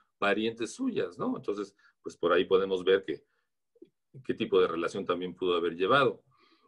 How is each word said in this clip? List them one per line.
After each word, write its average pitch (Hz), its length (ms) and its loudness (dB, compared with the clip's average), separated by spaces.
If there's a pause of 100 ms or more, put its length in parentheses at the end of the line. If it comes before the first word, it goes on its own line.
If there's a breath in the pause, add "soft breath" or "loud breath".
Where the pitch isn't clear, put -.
(180 soft breath)
parientes 110 560 -2
suyas, 147 440 -4
¿no? - 180 -4
Entonces, 104 400 -6 (260 soft breath)
pues - 140 -14
por 85 160 0
ahí 90 140 4
podemos 95 400 2
ver 95 180 4
que, 73 180 -8 (1000)
qué - 100 -4
tipo 95 280 2
de 90 60 4
relación 85 380 -4
también 87 300 -4
pudo 87 200 0
haber 85 200 0
llevado. 110 480 2 (440 soft breath)